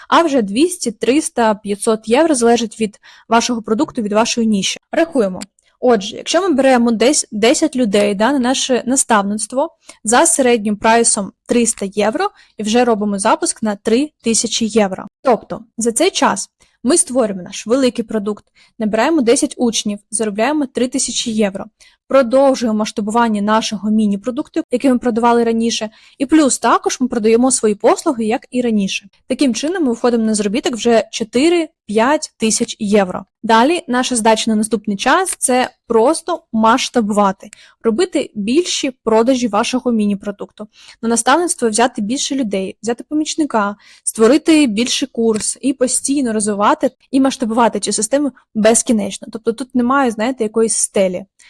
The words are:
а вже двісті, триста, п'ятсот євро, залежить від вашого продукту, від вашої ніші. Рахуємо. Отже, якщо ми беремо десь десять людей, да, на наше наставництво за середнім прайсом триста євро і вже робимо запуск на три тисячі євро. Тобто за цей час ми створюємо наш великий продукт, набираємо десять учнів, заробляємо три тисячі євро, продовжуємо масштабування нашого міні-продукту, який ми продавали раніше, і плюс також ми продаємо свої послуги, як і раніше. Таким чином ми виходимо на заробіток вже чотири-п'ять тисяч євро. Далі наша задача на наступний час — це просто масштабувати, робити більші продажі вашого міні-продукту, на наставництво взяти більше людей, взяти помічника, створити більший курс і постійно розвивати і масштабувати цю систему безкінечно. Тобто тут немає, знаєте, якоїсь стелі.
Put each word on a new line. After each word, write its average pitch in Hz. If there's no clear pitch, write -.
а 294
вже 277
двісті, 240
триста, 233
п'ятсот 214
євро, 302
залежить 233
від 208
вашого 226
продукту, 226
від 208
вашої 226
ніші. 202
Рахуємо. 233
Отже, 214
якщо -
ми 370
беремо 254
десь 233
десять 247
людей, 208
да, 220
на 294
наше 254
наставництво 226
за 247
середнім 240
прайсом 226
триста 233
євро 233
і 220
вже 226
робимо 208
запуск 277
на 214
три 254
тисячі 226
євро. 208
Тобто -
за 226
цей 320
час 220
ми 277
створюємо 214
наш -
великий 240
продукт, 214
набираємо 226
десять 254
учнів, 220
заробляємо 233
три 247
тисячі 254
євро, 202
продовжуємо 262
масштабування 214
нашого 214
міні-продукту, 220
який 254
ми 247
продавали 233
раніше, 226
і 277
плюс 302
також 294
ми 247
продаємо 233
свої 214
послуги, 254
як 226
і 247
раніше. 214
Таким 262
чином 339
ми 269
виходимо 233
на 220
заробіток 214
вже 220
чотири-п'ять 294
тисяч 220
євро. 196
Далі 233
наша 247
задача 220
на 220
наступний 214
час — 330
це 247
просто 277
масштабувати, 220
робити 285
більші 254
продажі 233
вашого 240
міні-продукту, 208
на 226
наставництво 269
взяти 226
більше 254
людей, 196
взяти 233
помічника, 269
створити 302
більший 240
курс 226
і 269
постійно 254
розвивати 214
і 269
масштабувати 226
цю 208
систему 269
безкінечно. 214
Тобто 226
тут 247
немає, 254
знаєте, 226
якоїсь 226
стелі. 190